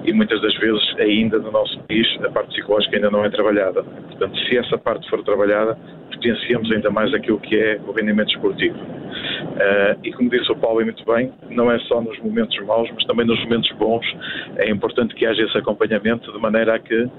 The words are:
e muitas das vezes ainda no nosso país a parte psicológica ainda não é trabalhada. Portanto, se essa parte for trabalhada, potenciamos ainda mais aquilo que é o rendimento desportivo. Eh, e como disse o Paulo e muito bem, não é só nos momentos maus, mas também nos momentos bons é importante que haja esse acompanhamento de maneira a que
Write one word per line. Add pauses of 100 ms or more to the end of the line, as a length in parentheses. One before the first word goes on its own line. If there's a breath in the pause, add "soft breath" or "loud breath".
e
muitas
das
vezes (180)
ainda
no
nosso
país (160)
a
parte
psicológica
ainda
não
é
trabalhada.
Portanto, (120)
se
essa
parte
for
trabalhada, (340 loud breath)
potenciamos
ainda
mais
aquilo
que
é
o
rendimento
desportivo. (840 loud breath)
Eh,
e
como
disse
o
Paulo
e
muito
bem, (180)
não
é
só
nos
momentos
maus,
mas
também
nos
momentos
bons (520 loud breath)
é
importante
que
haja
esse
acompanhamento
de
maneira
a
que (100)